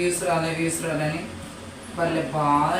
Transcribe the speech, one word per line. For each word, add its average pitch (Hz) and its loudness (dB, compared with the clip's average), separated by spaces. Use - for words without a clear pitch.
వ్యూస్ 175 0
రాలే, 165 2
వ్యూస్ 165 0
రాలే 156 0
అని. 160 -4
భలే 165 2
బాధ 147 4